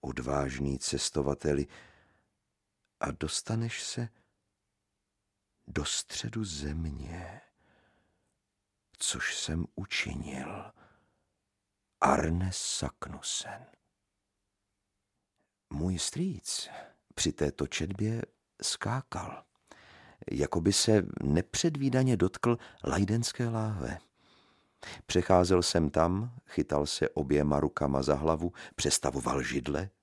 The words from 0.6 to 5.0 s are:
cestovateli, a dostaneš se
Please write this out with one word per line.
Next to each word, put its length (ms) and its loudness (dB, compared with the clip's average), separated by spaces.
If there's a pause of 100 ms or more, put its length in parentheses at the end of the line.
cestovateli, 880 0 (1300)
a 100 -2
dostaneš 720 -4
se 260 -6 (1600)